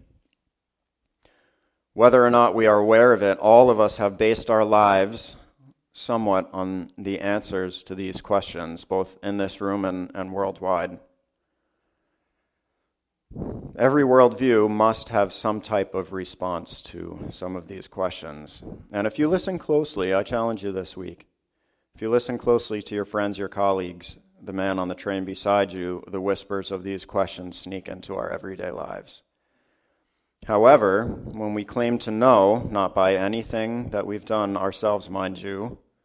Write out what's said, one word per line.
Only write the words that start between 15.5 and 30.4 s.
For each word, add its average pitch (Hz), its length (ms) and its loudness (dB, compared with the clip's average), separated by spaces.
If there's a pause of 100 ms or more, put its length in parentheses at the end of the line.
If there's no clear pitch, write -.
type 101 340 -4
of 92 180 -6
response 92 680 -8
to 87 480 -14
some 92 240 -10
of 85 140 -12
these 95 180 -14
questions. 80 760 -8 (280)
And 104 160 -2
if - 120 -4
you 151 100 2
listen 180 300 -2
closely, 147 540 -2
I 98 120 2
challenge 113 400 -4
you 98 80 -6
this 92 240 -10
week, 87 320 -14 (640)
if - 80 -14
you 110 80 -4
listen 120 280 0
closely 113 440 0
to - 140 -10
your 101 80 -2
friends, 101 340 -4
your 98 80 -6
colleagues, 95 720 -4 (240)
the 101 100 -12
man 95 280 -2
on 90 80 -4
the 90 80 -8
train 98 280 -6
beside 98 480 0
you, 90 360 -8
the 95 120 -8
whispers 98 520 -4
of 92 100 -8
these 95 220 -8
questions 92 520 -4
sneak 92 300 -12
into 95 300 -12
our - 140 -6
everyday 92 420 -10
lives. - 500 -14 (1200)